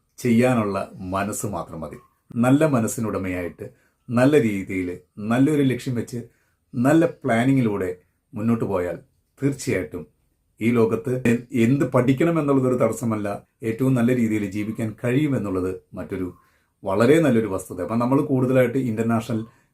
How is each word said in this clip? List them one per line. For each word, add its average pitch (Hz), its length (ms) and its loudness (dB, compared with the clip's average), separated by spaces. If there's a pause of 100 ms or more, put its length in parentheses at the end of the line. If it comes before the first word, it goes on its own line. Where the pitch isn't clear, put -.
(180)
ചെയ്യാനുള്ള 113 800 2
മനസ്സ് 98 500 -4
മാത്രം 85 360 -8
മതി. 78 160 -12 (380)
നല്ല 131 300 4
മനസ്സിനുടമയായിട്ട്, 98 1040 -2 (400)
നല്ല 131 320 4
രീതിയിൽ, 92 560 -4 (200)
നല്ലൊരു 135 460 2
ലക്ഷ്യം 127 320 -2
വെച്ച്, 117 260 -6 (540)
നല്ല 147 300 4
പ്ലാനിങ്ങിലൂടെ 113 920 0 (380)
മുന്നോട്ട് 113 320 0
പോയാൽ 90 320 -2 (460)
തീർച്ചയായിട്ടും - 640 -4 (540)
ഈ 110 100 2
ലോകത്ത് 117 560 0
എ-, 120 360 0
എന്ത് 131 280 2
പഠിക്കണം 139 480 2
എന്നുള്ളതൊരു 135 360 2
തടസ്സമല്ല, 110 680 -2 (200)
ഏറ്റവും 131 300 0
നല്ല 123 220 2
രീതിയിൽ 110 300 0
ജീവിക്കാൻ 107 580 -6
കഴിയുമെന്നുള്ളത് 107 720 -2 (180)
മറ്റൊരു 92 400 -8 (500)
വളരെ 117 380 4
നല്ലൊരു 113 260 2
വസ്തുത. 92 340 -8
അപ്പം 110 180 -4
നമ്മൾ 131 220 2
കൂടുതലായിട്ട് 127 560 2
ഇന്റർനാഷണൽ 113 680 -2 (280)